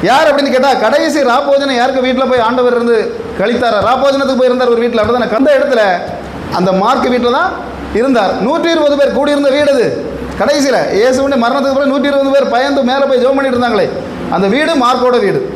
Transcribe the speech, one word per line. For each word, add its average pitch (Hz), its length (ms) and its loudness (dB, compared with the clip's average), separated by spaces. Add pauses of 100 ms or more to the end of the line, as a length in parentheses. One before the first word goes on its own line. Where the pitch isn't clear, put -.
யார் 294 220 4
அப்படின்னு 277 240 0
கேட்டா, 262 180 2 (120)
கடைசி 294 360 0 (100)
ராப்போஜனை 277 480 0
யாருக்கு 254 280 0
வீட்டுல 254 260 0
போய் 247 160 2
ஆண்டவர் 247 300 2
இருந்து 233 200 2 (400)
கழித்தாரா? 226 500 0
ராப்போஜனத்துக்கு 269 540 0
போய் 254 80 4
இருந்தார் 247 240 2
ஒரு 233 100 2
வீட்டுல, 233 200 0
அப்படிதானே? 233 260 0 (100)
அந்த 285 180 4
இடத்துல 254 260 2 (760)
அந்த 185 120 2 (100)
மார்க் 247 320 0
வீட்டுல 240 240 0
தான் 370 140 0 (480)
இருந்தார். 226 340 2 (140)
நூற்றி 330 280 0
இருபது 294 240 2
பேர் 269 180 2
கூடியிருந்த 285 380 0
வீடு 294 200 2
அது. 220 120 2 (520)
கடைசியில 269 380 0 (220)
இயேசுவின் 262 440 0
மரணத்துக்கு 269 340 0
பிறகு 277 160 0
நூற்றி 277 180 0
இருபது 277 240 0
பேர் 269 180 2
பயந்து 269 360 0
மேல 269 200 0
போய் 254 120 2
ஜெபம் 269 160 2
பண்ணிட்டு 269 200 -2
இருந்தாங்களே, 233 280 0 (500)
அந்த 185 100 0 (100)
வீடு 311 160 0 (120)
மார்க்கோட 247 420 0
வீடு. - 140 0 (160)